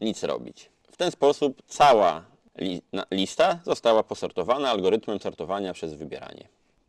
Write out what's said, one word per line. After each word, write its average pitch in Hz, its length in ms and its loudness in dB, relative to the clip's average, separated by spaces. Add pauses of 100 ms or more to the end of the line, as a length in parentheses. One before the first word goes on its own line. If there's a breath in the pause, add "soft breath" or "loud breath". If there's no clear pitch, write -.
nic 107 240 -4
robić. 60 460 -8 (220)
W - 40 -20
ten 175 140 -2
sposób 139 560 0
cała 101 580 4 (340)
li-, 92 240 -4 (100)
na, 95 180 -6
lista 156 540 0
została 113 380 2
posortowana 117 680 -2
algorytmem 101 500 0
sortowania 92 520 -8
przez 78 220 -10
wybieranie. 71 540 -16 (400)